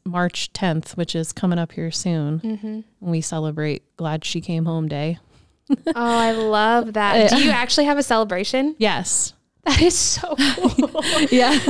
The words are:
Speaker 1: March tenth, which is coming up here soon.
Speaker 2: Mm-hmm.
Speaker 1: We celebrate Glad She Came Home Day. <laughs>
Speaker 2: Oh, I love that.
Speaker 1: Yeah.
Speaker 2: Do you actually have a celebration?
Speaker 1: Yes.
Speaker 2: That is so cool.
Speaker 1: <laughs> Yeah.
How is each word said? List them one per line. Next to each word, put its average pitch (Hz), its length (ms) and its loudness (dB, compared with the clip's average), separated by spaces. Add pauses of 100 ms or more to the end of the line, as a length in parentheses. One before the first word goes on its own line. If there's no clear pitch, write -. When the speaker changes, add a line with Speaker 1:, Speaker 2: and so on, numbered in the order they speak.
Speaker 1:
March 175 480 -4
tenth, 160 460 -4
which 170 160 -4
is 160 180 -4
coming 175 260 -2
up 165 140 -4
here 165 180 -8
soon. 160 500 -2
Speaker 2:
Mm-hmm. 220 400 -8 (200)
Speaker 1:
We 170 220 -2
celebrate 156 600 -4 (140)
Glad 160 260 -6
She 175 200 -6
Came 165 240 -4
Home 160 220 -2
Day. 151 300 -4 (520)
<laughs> 269 60 2 (100)
Speaker 2:
Oh, 330 100 0
I 233 360 2
love 220 600 2
that. 208 240 2 (160)
Speaker 1:
Yeah. 254 60 4
Speaker 2:
Do 277 40 4
you 302 80 4
actually 254 360 2
have 285 100 2
a 285 60 2
celebration? 226 760 0
Speaker 1:
Yes. 190 540 0 (320)
Speaker 2:
That 294 160 2
is 349 160 6
so - 400 -2
cool. 294 640 0 (100)
Speaker 1:
<laughs> 320 180 2
Yeah. 247 280 4 (120)